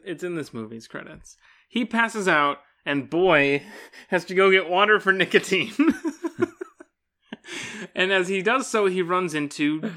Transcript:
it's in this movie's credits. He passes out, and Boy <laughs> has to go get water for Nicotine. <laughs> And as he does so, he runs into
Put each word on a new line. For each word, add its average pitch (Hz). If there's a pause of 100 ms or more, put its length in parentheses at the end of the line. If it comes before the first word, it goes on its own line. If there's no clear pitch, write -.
it's 170
in 180
this 143
movie's 113
credits. - (300)
He 233
passes 220
out, 147 (260)
and 143
Boy 147 (240)
<laughs> -
has 180
to 185
go 190
get 185
water 202
for 190
Nicotine. 175 (260)
<laughs> - (1900)
And 185
as 185
he 190
does 240
so, 208
he 185
runs 175
into 151